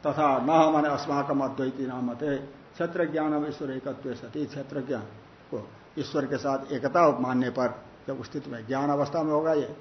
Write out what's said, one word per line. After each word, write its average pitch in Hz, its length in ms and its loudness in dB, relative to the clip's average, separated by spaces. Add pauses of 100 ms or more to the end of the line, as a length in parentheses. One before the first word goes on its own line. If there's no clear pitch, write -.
तथा 143 300 4
न 156 360 6
माने 147 160 4
अस्माकम 143 520 0
अद्वैती 131 440 -2
नाम 127 260 -4
मते 139 500 -4 (100)
क्षेत्र 170 340 -2
ज्ञानम 151 420 0
ईश्वर 139 240 -6
एकत्व 131 420 -6
सती, 127 320 -6
क्षेत्रज्ञ 139 500 -6 (560)
को 107 180 -8 (300)
ईश्वर 143 260 -2
के 131 120 -2
साथ 135 340 -2
एकता 139 480 4
मानने 127 300 2
पर 120 320 -2 (260)
जब 135 120 -6
उस 113 120 -10
स्थिति 143 200 -8
में 113 160 -10
ज्ञान 135 220 0
अवस्था 147 340 0
में 156 80 0
होगा 156 220 4
ये 147 280 0